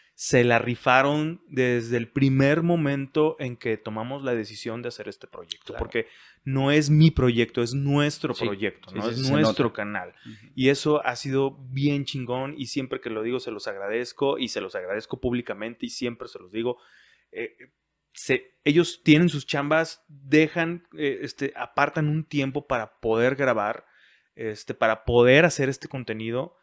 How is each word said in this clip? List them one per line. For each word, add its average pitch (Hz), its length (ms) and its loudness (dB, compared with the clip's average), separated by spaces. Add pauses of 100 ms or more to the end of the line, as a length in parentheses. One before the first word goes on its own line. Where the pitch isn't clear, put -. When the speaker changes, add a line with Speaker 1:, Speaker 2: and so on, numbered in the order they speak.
(140)
Speaker 1:
se - 300 2
la 120 160 4
rifaron 139 880 2
desde 123 500 0
el 117 100 -4
primer 139 560 2
momento 151 760 0
en 127 180 -8
que 113 200 -4
tomamos 120 460 -8
la 123 120 -2
decisión 113 460 -8
de 120 80 -10
hacer 107 180 -12
este - 200 -14
proyecto, - 460 -16
Speaker 2:
Claro. 113 60 -10
Speaker 1:
porque 113 280 -4 (360)
no 135 280 0
es 147 180 4
mi 156 220 8
proyecto, 120 520 2
es 117 100 -4
nuestro 143 600 0
Speaker 2:
Sí, 120 120 -6
Speaker 1:
proyecto, 101 440 -6
Speaker 2:
sí, - 80 -14
Speaker 1:
¿no? 104 60 -4
Speaker 2:
sí, 113 60 -2 (120)
Speaker 1:
Es 131 60 -2
Speaker 2:
se 135 40 0
Speaker 1:
nuestro 147 340 4
Speaker 2:
nota. 113 120 -4
Speaker 1:
canal. 101 320 -8 (160)
Speaker 2:
Ujú. 110 280 -20
Speaker 1:
Y 131 160 2
eso 151 360 2
ha 123 100 -2
sido 135 420 -2 (120)
bien 143 360 -2
chingón, 131 520 -6
y 135 80 -8
siempre 131 340 -6
que 123 100 -10
lo 110 140 -6
digo 123 160 -2
se 117 120 -8
los 104 160 -10
agradezco, 113 680 -4
y 127 120 -4
se - 120 -6
los 95 140 -8
agradezco 101 440 -8
públicamente, 117 680 -6
y 117 40 -8
siempre 117 380 -8
se - 120 -18
los 90 120 -20
digo, 117 260 -4 (540)
eh, 110 240 -10 (580)
se, - 500 -4
ellos 160 400 0
tienen 160 260 6
sus 143 160 -6
chambas, 156 600 -2
dejan, 156 800 0 (100)
eh, 139 240 -4
este, 139 340 -8
apartan 147 520 -2
un 151 180 -2
tiempo 139 420 -4
para 117 320 -4
poder 117 360 2
grabar, 117 500 0 (500)
este, 113 380 -8
para 110 320 2
poder 123 400 8
hacer 143 240 0
este - 180 -8
contenido. 117 760 -8